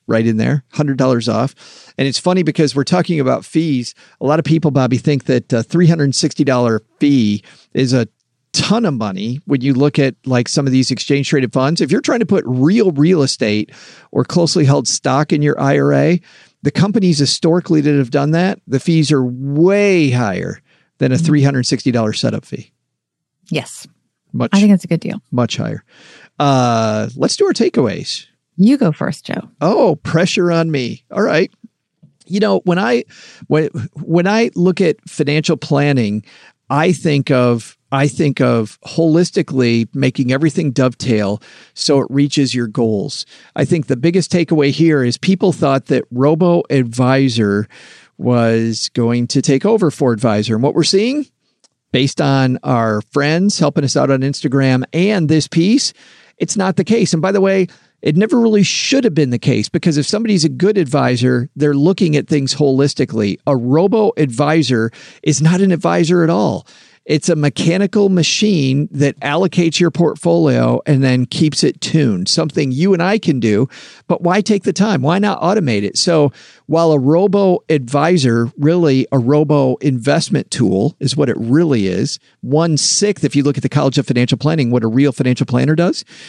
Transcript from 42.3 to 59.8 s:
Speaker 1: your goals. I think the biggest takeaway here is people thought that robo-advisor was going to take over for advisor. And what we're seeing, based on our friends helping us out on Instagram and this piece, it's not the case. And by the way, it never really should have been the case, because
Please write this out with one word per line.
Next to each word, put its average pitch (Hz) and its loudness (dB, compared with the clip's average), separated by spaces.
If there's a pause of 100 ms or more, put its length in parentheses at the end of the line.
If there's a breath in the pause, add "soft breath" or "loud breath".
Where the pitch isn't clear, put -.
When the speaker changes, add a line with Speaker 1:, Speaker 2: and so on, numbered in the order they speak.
Speaker 1:
your 120 -4
goals. 107 -4 (320 soft breath)
I 139 0
think 160 -2
the 127 -2
biggest 170 0
takeaway 151 0
here 151 2
is 120 -2
people 190 0
thought 139 0
that 131 0
robo-advisor 131 0 (500 loud breath)
was 113 0
going 120 0
to 139 -2
take 135 0
over 196 2
for 127 0
advisor. 107 0
And 113 -2
what 143 0
we're 165 2
seeing, 254 0 (640)
based 139 -2
on 135 0
our 113 0
friends 160 -2
helping 151 0
us 135 -2
out 135 0
on 135 2
Instagram 135 0
and 185 0
this 151 2
piece, 196 0 (460 soft breath)
it's - -4
not 190 -2
the 190 0
case. 220 0
And 160 0
by 190 0
the 202 2
way, 190 2 (340 soft breath)
it 151 0
never 220 2
really 214 4
should - -2
have 208 2
been 143 2
the 120 -2
case, 113 -2
because 165 -2